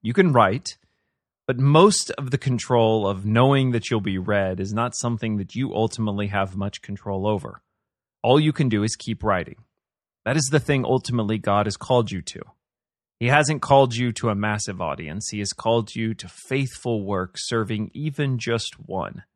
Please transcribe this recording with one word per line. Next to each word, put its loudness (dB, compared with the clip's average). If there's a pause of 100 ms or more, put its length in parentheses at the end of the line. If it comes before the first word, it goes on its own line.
You -4
can 4
write, 4 (680)
but -2
most 6
of -6
the -2
control 2
of -4
knowing 4
that -4
you'll 0
be -2
read 0
is -6
not -2
something -2
that -8
you -4
ultimately -2
have -4
much -8
control -8
over. -4 (600)
All 4
you 4
can 0
do 2
is -2
keep -8
writing. -2 (680)
That 0
is 2
the 4
thing 0
ultimately 0
God 0
has -6
called 0
you -8
to. -14 (760)
He -4
hasn't 2
called 4
you -2
to -4
a 0
massive -4
audience. -8
He -8
has -6
called -2
you -4
to -16
faithful -6
work, -4
serving -4
even -4
just -4
one. -10 (120)